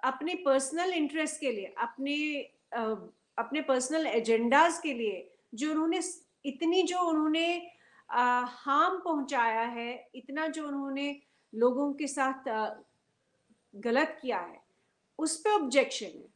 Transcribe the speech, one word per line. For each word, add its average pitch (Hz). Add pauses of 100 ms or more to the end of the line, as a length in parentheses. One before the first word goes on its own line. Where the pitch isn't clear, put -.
अपने 294
personal 320
interest 302
के 269
लिए, 202
अपने, 285 (380)
अ, 220 (280)
अपने 277
personal 277
agendas 233
के 294
लिए 208 (220)
जो 277
उन्होंने 320
स-, - (180)
इतनी 339
जो 359
उन्होंने, 330 (520)
अ, 247
harm 294
पहुंचाया 269
है, 240
इतना 285
जो 311
उन्होंने 277 (340)
लोगों 254
के 285
साथ, 262
अ, 214 (920)
गलत 247
किया 233
है, 170 (580)
उस 320
पे -
ऑब्जेक्शन 269
है। 156 (100)